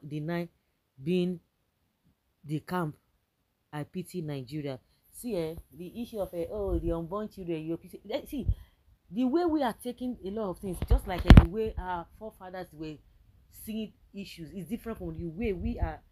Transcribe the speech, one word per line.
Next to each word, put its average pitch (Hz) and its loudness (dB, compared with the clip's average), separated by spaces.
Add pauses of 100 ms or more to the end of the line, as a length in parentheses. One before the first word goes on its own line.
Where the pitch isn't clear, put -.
deny 160 -4 (560)
being 180 0 (1080)
decamp. 156 -2 (800)
I 147 -6
pity 180 -8
Nigeria. 139 -6 (320)
See, 226 -6
eh, 160 -2 (220)
the 180 -10
issue 226 -6
of, 185 -4
eh, 170 -2
oh, 196 0
the 165 0
unborn 175 -4
children, 170 -6
you 165 -2
pity. - -18 (100)
Eh, 262 -4
see, 262 -4 (640)
the 233 2
way 330 4
we 311 2
are 220 2
taking 247 -6
a 190 -4
lot 214 -2
of - -8
things, 180 -4 (100)
just 185 6
like, 180 -2
eh, - 12
the 170 2
way 220 -2
our 180 -6 (120)
forefathers 190 -12
were 151 -8 (680)
seeing 220 -6 (220)
issues, 170 -12
is 175 -10
different 220 -8
from 165 -8
the 170 -6
way 196 -2
we 226 -2
are 160 -2 (120)